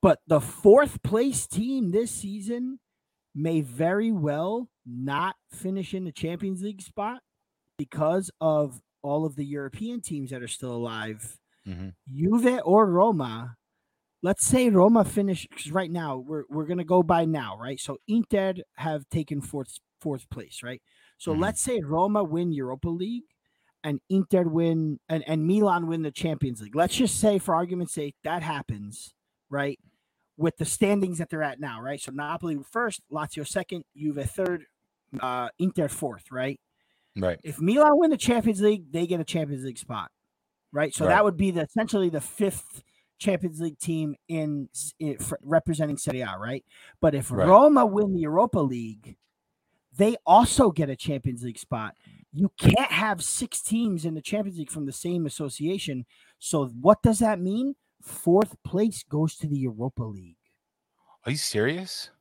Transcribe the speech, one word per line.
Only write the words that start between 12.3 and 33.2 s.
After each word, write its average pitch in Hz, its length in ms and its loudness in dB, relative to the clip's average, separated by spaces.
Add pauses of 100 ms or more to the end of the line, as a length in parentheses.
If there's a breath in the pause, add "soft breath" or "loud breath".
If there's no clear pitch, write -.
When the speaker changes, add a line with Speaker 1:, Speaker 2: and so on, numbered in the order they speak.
Speaker 1:
or 202 220 6
Roma, 143 680 2 (680)
let's 185 220 0
say 254 260 4
Roma 202 340 8
finish, 196 460 -2
'cause - 200 -14
right 175 200 -4
now, 165 260 -6
we're, 143 320 -8
we're 151 180 -4
gonna 175 180 -4
go 180 180 4
by 170 220 4
now, 127 340 -2
right? 127 220 -10
So 143 260 -10
Inter 202 480 0 (220)
have 151 320 -6
taken 147 320 -4
fourth, - 380 -10 (220)
fourth 139 300 -6
place, - 320 -16
right? 123 180 -12 (380 soft breath)
So 165 140 -4
Speaker 2:
Mm-hmm. 156 100 0
Speaker 1:
let's 214 180 -2
say 247 200 -2
Roma 180 440 0
win 170 280 -2
Europa 135 360 -6
League 185 360 -6 (600)
and 147 240 -4
Inter 190 360 2
win, 160 540 0 (100)
and, 160 200 -2
and 156 180 0
Milan 185 420 2
win 165 140 -4
the 147 80 -4
Champions 135 520 -4
League. 107 140 -16
Let's 175 200 2
just - 240 0
say, 208 180 4
for 180 160 0
argument's 175 400 -2
sake, 147 300 -8
that 165 180 -4
happens, 117 680 -8 (380)
right? 139 280 -4 (580)
With 160 200 0
the 165 80 -4
standings 196 540 0
that 165 120 -8
they're 156 120 -4
at 135 180 -6
now, 120 200 -10
right? 139 200 -8
So - 120 -14
Napoli 151 460 -6 (120)
first, 226 300 -2 (120)
Lazio 151 340 -8